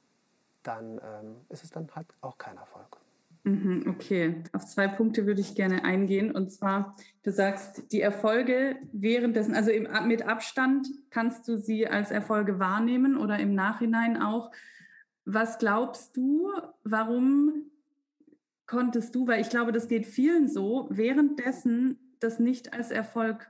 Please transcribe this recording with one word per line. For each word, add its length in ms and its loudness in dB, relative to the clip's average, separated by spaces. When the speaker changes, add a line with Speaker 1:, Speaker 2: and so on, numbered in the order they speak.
Speaker 1:
dann, 400 -10
ähm, 340 -16
ist 160 -16
es 60 -20
dann 260 -12
halt 100 -12
auch 180 -12
kein 180 -16
Erfolg. 420 -20
Speaker 2:
Mhm, 460 0
okay. 640 -2
Auf 140 -6
zwei 200 0
Punkte 400 0
würde 140 0
ich 160 -6
gerne 280 0
eingehen. 460 0
Und 220 -4
zwar, 420 -2
du 80 0
sagst, 580 -2
die 100 0
Erfolge 760 2
währenddessen, 640 2
also 180 4
im, 160 0
mit 160 4
Abstand 640 0
kannst 380 -2
du 100 0
sie 300 0
als 240 0
Erfolge 480 0
wahrnehmen 560 2
oder 240 0
im 160 2
Nachhinein 640 0
auch. 300 -2
Was 340 -2
glaubst 580 -2
du, 340 2
warum 800 2
konntest 500 0
du, 100 0
weil 140 2
ich 100 -2
glaube, 220 0
das 160 -2
geht 180 0
vielen 400 4
so, 440 -2
währenddessen 1080 2
das 180 -2
nicht 360 0
als 160 -6
Erfolg 600 -4